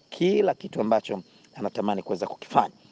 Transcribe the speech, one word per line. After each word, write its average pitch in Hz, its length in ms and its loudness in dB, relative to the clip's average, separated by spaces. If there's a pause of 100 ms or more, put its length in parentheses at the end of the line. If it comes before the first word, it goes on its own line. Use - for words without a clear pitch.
(120)
kila 190 440 2
kitu - 260 -6
ambacho 107 420 2 (320)
anatamani 104 480 -2
kuweza 92 240 -4
kukifanya. - 480 -2 (180)